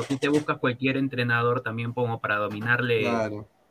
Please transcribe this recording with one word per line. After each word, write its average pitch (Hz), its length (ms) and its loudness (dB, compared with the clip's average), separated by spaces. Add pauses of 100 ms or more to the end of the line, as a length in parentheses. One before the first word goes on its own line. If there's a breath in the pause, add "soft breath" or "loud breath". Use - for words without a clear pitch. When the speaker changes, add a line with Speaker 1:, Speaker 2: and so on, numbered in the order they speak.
Speaker 1:
Tú 139 140 -2
te 143 120 0
buscas 147 300 2
cualquier 131 380 0
entrenador 120 640 0
también 117 320 -4
como 117 280 -2
para 107 140 -2
dominarle, 113 640 0
Speaker 2:
Claro. 110 460 -2 (240)